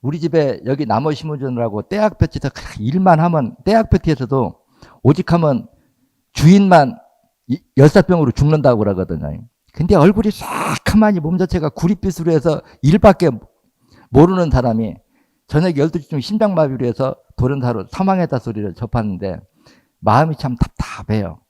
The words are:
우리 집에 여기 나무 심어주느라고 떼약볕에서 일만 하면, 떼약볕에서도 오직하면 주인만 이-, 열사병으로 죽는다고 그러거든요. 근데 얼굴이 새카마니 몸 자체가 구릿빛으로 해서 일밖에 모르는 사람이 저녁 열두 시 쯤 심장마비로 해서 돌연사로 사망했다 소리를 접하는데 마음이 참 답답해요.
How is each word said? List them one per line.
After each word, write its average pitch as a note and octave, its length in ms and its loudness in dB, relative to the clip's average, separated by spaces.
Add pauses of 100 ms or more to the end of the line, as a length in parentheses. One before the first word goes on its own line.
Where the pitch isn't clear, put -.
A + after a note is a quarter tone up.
우리 D3 180 -6
집에 D3 460 0
여기 C#3 200 -4
나무 B2 280 -2
심어주느라고 B2+ 720 -6
떼약볕에서 G3+ 680 -2 (300)
일만 D#3+ 420 2
하면, D#3+ 420 -2
떼약볕에서도 D3 960 0 (440)
오직하면 D3+ 680 0 (640)
주인만 E3+ 640 4 (500)
이-, B2+ 140 -4 (160)
열사병으로 D#3 540 4
죽는다고 C#3 480 2
그러거든요. F2+ 600 -4 (320)
근데 F3 220 0
얼굴이 G3 360 4
새카마니 - 880 -2
몸 E3 180 -4
자체가 E3+ 320 -2
구릿빛으로 E3+ 600 -4
해서 D#3 300 0 (200)
일밖에 E3+ 480 4 (800)
모르는 E3+ 420 4
사람이 A2+ 440 -2 (520)
저녁 D#3+ 300 0
열두 D#3+ 220 -2
시 C#3+ 100 -14
쯤 D3+ 100 -4
심장마비로 E3 680 -2
해서 C3 300 -4 (220)
돌연사로 A#2+ 520 -2
사망했다 F#3 500 -2
소리를 G#2 340 -8
접하는데 G2+ 640 -6 (600)
마음이 C#3+ 360 0
참 B2+ 220 -8
답답해요. - 800 -6 (100)